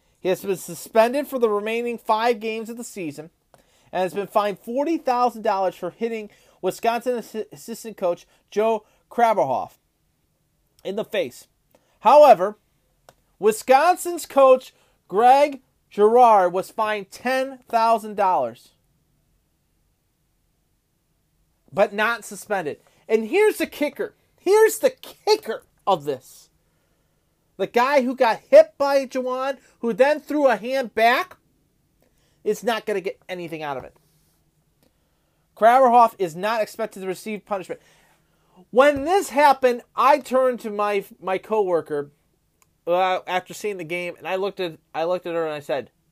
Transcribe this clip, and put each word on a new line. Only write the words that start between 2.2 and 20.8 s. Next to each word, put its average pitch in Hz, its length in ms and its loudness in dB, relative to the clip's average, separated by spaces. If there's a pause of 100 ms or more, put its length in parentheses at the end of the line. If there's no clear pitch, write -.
games 220 300 -8
of 233 80 -14
the 247 60 -14
season 156 480 -12 (600)
and 180 120 -4
has 180 100 -4
been 196 140 -8
fined 208 320 -4
forty 285 400 -6
thousand 240 420 -2
dollars 196 320 -2
for 180 160 -10
hitting 220 400 -10 (320)
Wisconsin 226 560 -4
assi-, - 340 -12
assistant 214 460 -18
coach 175 300 -6 (240)
Joe 220 340 -2 (240)
Krabahoff 170 600 -2 (1120)
in 196 120 -10
the 214 80 -6
face. 170 440 -8 (540)
However, 220 560 8 (840)
Wisconsin's 294 880 0
coach 262 460 2 (340)
Greg 262 540 4 (280)
Girard 214 600 4
was 180 180 -6
fined 214 400 -6
ten 262 580 -6
thousand 226 480 0
dollars, 175 580 -2 (3000)